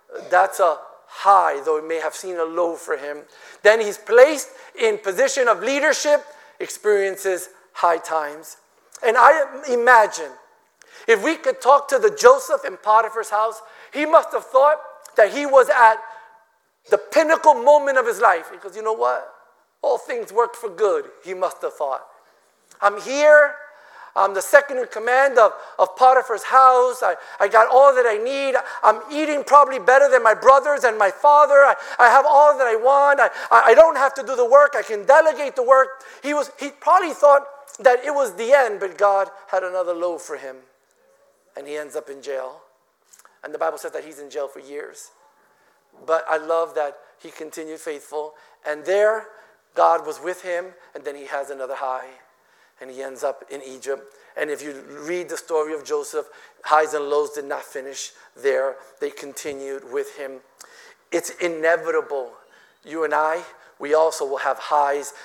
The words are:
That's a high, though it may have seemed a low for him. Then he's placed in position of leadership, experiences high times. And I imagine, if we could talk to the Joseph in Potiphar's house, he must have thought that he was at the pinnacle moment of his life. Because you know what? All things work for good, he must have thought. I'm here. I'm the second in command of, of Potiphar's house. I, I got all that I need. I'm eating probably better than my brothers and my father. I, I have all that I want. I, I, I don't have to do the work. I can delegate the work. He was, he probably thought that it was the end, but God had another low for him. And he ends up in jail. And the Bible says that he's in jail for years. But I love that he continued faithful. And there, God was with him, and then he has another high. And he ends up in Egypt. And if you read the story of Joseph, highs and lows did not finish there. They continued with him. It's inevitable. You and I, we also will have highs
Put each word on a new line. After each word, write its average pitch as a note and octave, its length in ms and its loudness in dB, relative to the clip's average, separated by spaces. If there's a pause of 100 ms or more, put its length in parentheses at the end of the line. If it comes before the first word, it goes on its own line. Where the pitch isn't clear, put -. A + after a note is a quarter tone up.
(300)
That's F#3 300 0
a D#3+ 180 0 (280)
high, E3+ 580 2
though D#3 140 -2
it D#3 60 -12
may D#3+ 160 -8
have D#3 140 -8
seemed F3+ 240 -12
a E3 60 -4
low E3 320 -4
for D#3 200 -8
him. D3 260 -14 (400)
Then A3 180 4
he's G#3 180 -8
placed C4 500 2 (320)
in A3 180 0
position A#3+ 500 -2
of F#3+ 120 0
leadership, C#4+ 640 -2 (360)
experiences G3 880 -4 (240)
high E3+ 260 0
times. D#3 600 -10 (460)
And A#3 140 0
I C4+ 500 2
imagine, A#3 600 2 (800)
if G#3+ 140 2
we D#4 140 -2
could - 240 -6
talk C#4 280 2
to C4+ 100 -2
the G#3 180 0
Joseph C4+ 480 2
in F#3+ 120 -10
Potiphar's A3 540 -2
house, A3 300 -4 (320)
he D4 140 -4
must D#4 260 2
have A#3 140 -6
thought D4 320 2 (380)
that G#3 180 4
he C#4+ 120 -6
was C4+ 220 4
at A#3 280 4 (960)
the - 80 4
pinnacle D#4 560 2
moment C#4 440 2
of A#3+ 80 0
his G#3 140 -6
life. F#3 320 0
Because F#3 240 -18
you A3 60 -12
know A3 100 -4
what? A#3+ 400 -6 (500)
All A#3 160 -2
things A#3 340 -12
work A#3 240 -2
for G#3+ 140 -12
good, E3+ 340 -2 (200)
he F#3 100 -12
must F#3 280 -6
have D#3 120 -8
thought. C3+ 300 -8 (760)
I'm G3+ 200 -2
here. D4 540 4 (600)
I'm G3 160 0
the F#3+ 80 -6
second C#4 380 2
in A#3+ 80 -6
command B3 520 0
of, G#3 140 4 (260)
of F#3 180 -2
Potiphar's B3+ 460 2
house. B3+ 600 4
I, F#3 140 -2 (220)
I G3+ 100 0
got A3 220 4
all C#4 240 6
that B3 120 2
I G#3+ 100 -2
need. C4+ 400 -4 (260)
I'm G#3+ 200 2 (100)
eating D4 320 -4
probably C4+ 340 4
better C4 300 4
than B3 140 2
my A3 100 4
brothers C4+ 520 2
and A3 140 -2
my G3+ 120 0
father. D4 420 4
I, C#4 220 6 (240)
I B3 100 6
have C4 180 6
all D4 300 6
that C4 100 0
I A3+ 100 0
want. C#4 440 2
I, A3 80 2 (220)
I, A#3 160 6
I A#3 80 6
don't D#4 220 8
have C4+ 180 0
to C4+ 80 -8
do B3+ 120 -8
the A#3+ 140 0
work. C#4+ 260 6
I A3 80 -4
can G#3 220 -8
delegate D4 500 2
the B3+ 80 -2
work. C4 400 2 (200)
He C#4+ 100 -6
was, D4 260 -4
he - 120 -10
probably E4+ 420 0
thought C#4+ 340 4 (320)
that B3 260 2
it D4 100 -6
was C4+ 220 -4
the A#3 160 -4
end, A3+ 280 2
but F#3+ 160 -8
God G3 320 0 (200)
had F#3+ 140 -4
another F3+ 300 -6
low E3+ 240 -6
for D3 220 -14
him. C3 180 -16 (1000)
And C#3 120 -16
he D3 80 -10
ends D3 180 -12
up D3 140 -12
in C#3 140 -18
jail. C3+ 400 -12 (800)
And D3 80 -16
the D3+ 60 -10
Bible D#3 180 -6
says D#3 160 -14
that D#3 120 -12
he's D#3 140 -20
in C#3+ 120 -20
jail C#3 180 -10
for D3 120 -20
years. C#3+ 500 -18 (960)
But D#3+ 220 -4
I D#3+ 100 -4
love D#3+ 360 -6
that D3 220 -8 (260)
he E3 80 -20
continued D#3 500 -16
faithful. D3+ 520 -12 (340)
And D3+ 200 -10
there, G#3+ 400 -2 (480)
God E3 320 0
was D3+ 160 -12
with F3+ 200 -10
him, F3+ 260 -10 (260)
and C#3+ 100 -18
then C#3+ 120 -12
he C#3+ 100 -20
has C#3 240 -10
another C3+ 260 -12
high. B2+ 320 -10 (720)
And C3 100 -20
he C3 120 -16
ends C3+ 200 -14
up C#3 280 -8
in C#3 120 -16
Egypt. C3 520 -12 (240)
And D3+ 120 -6
if C#3 120 -10
you C#3 200 -16 (240)
read F3 220 -10
the D#3+ 80 -12
story D#3 380 -6
of C#3+ 100 -12
Joseph, D3 420 -8 (380)
highs D3+ 300 0
and D3 160 -8
lows D3 200 -2
did C#3+ 140 -14
not C#3 180 -12
finish C3+ 500 -16 (300)
there. C3 340 -2 (240)
They C#3+ 100 -8
continued C3+ 840 -16
with C#3 240 -8
him. C3+ 240 -16 (720)
It's E3+ 180 -6
inevitable. D#3+ 1040 -6 (520)
You D#3+ 200 -10
and D3 100 -6
I, D#3 280 -4 (360)
we C#3+ 160 -6
also D#3 320 -2
will C3+ 120 -8
have C3+ 200 -6
highs C#3+ 540 -4 (120)